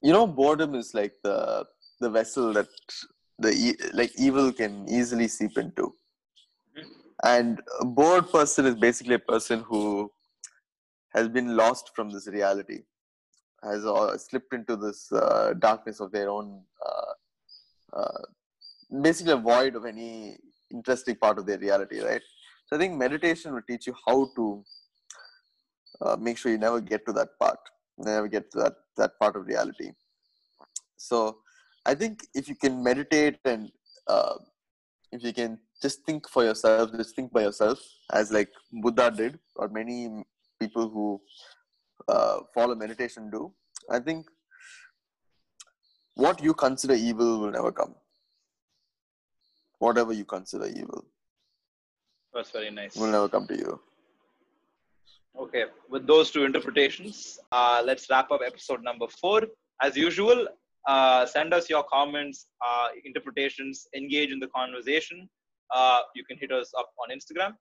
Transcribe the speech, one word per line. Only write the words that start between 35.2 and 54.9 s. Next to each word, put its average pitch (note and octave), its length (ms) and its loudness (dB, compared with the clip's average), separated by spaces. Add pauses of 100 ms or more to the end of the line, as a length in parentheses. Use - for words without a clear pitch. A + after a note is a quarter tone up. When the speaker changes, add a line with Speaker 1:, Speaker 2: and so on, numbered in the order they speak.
Speaker 1:
you A#2+ 100 -6
can A2+ 260 -4 (220)
just - 240 -4
think D3+ 220 -6
for B2+ 160 2
yourself, A2 500 4
just A2+ 220 -6
think B2+ 160 -8
by A#2 100 4
yourself, G#2+ 380 2 (320)
as, G#2+ 200 2
like, G#2 180 2 (220)
Buddha A#2 400 2
did, A2+ 260 -4 (180)
or - 120 -4
many A2+ 580 -10 (340)
people A2 300 -2
who, G#2 320 -4 (840)
uh, A2 320 2 (140)
follow A#2+ 220 0
meditation A2 540 -10
do, A#2+ 240 -10 (360)
I A#2+ 100 0
think D#3+ 260 -8 (1900)
what D3+ 280 2
you D#3 100 4
consider C3+ 420 2
evil A2+ 440 2
will G#2 120 -2
never A#2+ 200 -2
come. - 220 -4 (1800)
Whatever A#2 360 2
you G#2 100 -6
consider F#2+ 440 -10
evil - 360 -12 (1300)
Speaker 2:
That's A#2 180 -10
very G#2+ 200 -8
nice. G#2 240 -14
Speaker 1:
will A2 160 -2
never G#2 160 2
come G2+ 200 -2
to - 100 -8
you. - 240 -8 (1600)